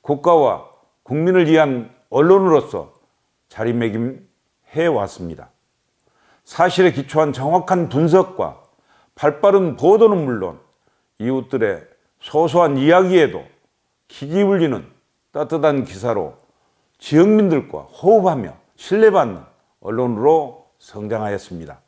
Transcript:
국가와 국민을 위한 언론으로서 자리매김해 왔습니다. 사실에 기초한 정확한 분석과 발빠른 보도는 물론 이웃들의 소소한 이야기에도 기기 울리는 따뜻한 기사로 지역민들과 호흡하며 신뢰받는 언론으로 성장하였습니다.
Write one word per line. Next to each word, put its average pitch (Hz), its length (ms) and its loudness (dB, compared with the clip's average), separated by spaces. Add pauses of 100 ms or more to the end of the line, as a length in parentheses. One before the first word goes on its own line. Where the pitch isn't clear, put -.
국가와 143 680 0 (340)
국민을 170 440 0
위한 143 460 0 (160)
언론으로서 151 840 2 (560)
자리매김해 117 1400 -6
왔습니다. 92 560 -8 (920)
사실에 180 480 0
기초한 147 420 -2
정확한 165 560 -2
분석과 147 720 0 (540)
발빠른 175 600 0
보도는 202 480 4
물론 92 340 -6 (600)
이웃들의 113 680 -4 (320)
소소한 156 580 0
이야기에도 165 680 2 (640)
기기 156 340 -6
울리는 165 440 0 (460)
따뜻한 147 540 -2
기사로 95 520 -8 (600)
지역민들과 175 800 2
호흡하며 156 760 0 (200)
신뢰받는 185 680 0 (400)
언론으로 123 880 -2 (120)
성장하였습니다. 101 1080 -10